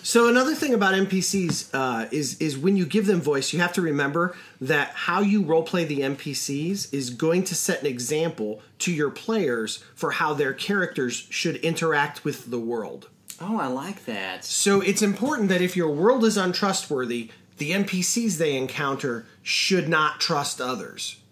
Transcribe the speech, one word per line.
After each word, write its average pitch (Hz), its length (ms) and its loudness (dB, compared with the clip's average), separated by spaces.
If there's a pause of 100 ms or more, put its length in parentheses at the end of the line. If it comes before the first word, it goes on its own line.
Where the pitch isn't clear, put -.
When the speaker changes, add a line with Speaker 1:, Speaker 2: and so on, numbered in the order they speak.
Speaker 1:
So 233 240 6
another 262 280 4
thing 285 180 0
about 196 200 4
N 196 120 4
P 190 140 0
Cs, 180 520 -2
uh, 127 380 -2
is, 131 300 -4
is 147 180 -2
when 185 180 2
you 185 100 2
give 196 200 0
them 190 140 4
voice, 135 320 0
you 156 80 -2
have 175 140 2
to 190 80 2
remember 156 520 0 (260)
that 143 340 0
how 175 260 0
you 208 240 4
roleplay 160 420 2
the 143 160 -2
N 135 140 -2
P 139 180 -8
Cs 156 580 -4
is 135 180 -4
going 160 340 2
to 185 100 -4
set - 280 -2
an 143 40 -4
example 127 720 -2 (200)
to - 120 0
your 147 180 0
players 123 680 -2 (160)
for 160 180 -2
how 156 220 0
their 139 180 0
characters 151 640 -2 (160)
should - 260 -2
interact 156 680 0
with 139 260 -6
the 120 80 -4
world. 113 500 -6 (320)
Speaker 2:
Oh, 208 200 -4
I 139 80 -2
like 151 380 -8
that. 95 380 -8
Speaker 1:
So - 360 4
it's 190 220 2
important 214 480 2
that 180 120 4
if 180 140 0
your 165 140 2
world 214 340 4
is 220 120 4
untrustworthy, 147 960 -2 (280)
the 151 140 -4
N 196 120 2
P 185 180 -2
Cs 214 360 0
they 151 180 2
encounter 131 680 -2 (180)
should - 460 2
not 156 320 4
trust 143 400 0
others. 123 560 -8 (160)